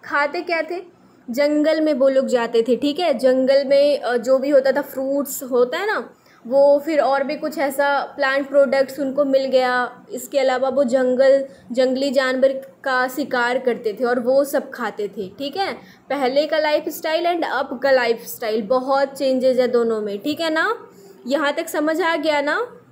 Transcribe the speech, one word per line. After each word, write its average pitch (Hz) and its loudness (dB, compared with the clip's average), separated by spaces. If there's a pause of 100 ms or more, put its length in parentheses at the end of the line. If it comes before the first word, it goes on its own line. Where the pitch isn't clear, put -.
खाते 294 -4
क्या 330 -4
थे, 349 -8 (480)
जंगल 302 2
में 311 2
वो 269 4
लोग 262 2
जाते 233 0
थे, 233 2
ठीक 285 -2
है, 339 0
जंगल 262 2
में, 277 4
अ, 247 -2
जो 254 2
भी 269 -4
होता 269 4
था, 269 0
फ्रूट्स 277 -4
होता 247 0
है 381 -4
ना, 349 -6 (340)
वो 277 6
फिर 302 -2
और 269 2
भी 285 -4
कुछ 302 -8
ऐसा 285 0
plant 277 -2
products 269 2
उनको 277 0
मिल 269 0
गया। 247 0
इसके 254 -4
अलावा 262 0
वो 269 2
जंगल, 262 4 (260)
जंगली 262 0
जानवर 262 2 (300)
का 254 0
शिकार 254 -2
करते 233 -4
थे 208 -6
और 247 0
वो 262 2
सब 285 -4
खाते 208 -8
थे, 190 -10
ठीक 277 -10
है। 381 -4 (360)
पहले 277 0
का 311 0
lifestyle 311 -2
and 339 0
अब 247 -4
का 277 4
lifestyle, 233 -2
बहुत 262 0 (100)
changes 262 2
है 247 4
दोनों 226 0
में, 208 -6
ठीक 294 -4
है 330 -2
ना। 349 -2 (400)
यहाँ 285 0
तक 330 -6
समझ 320 -2
आ 330 0
गया 302 0
ना। 339 -4 (100)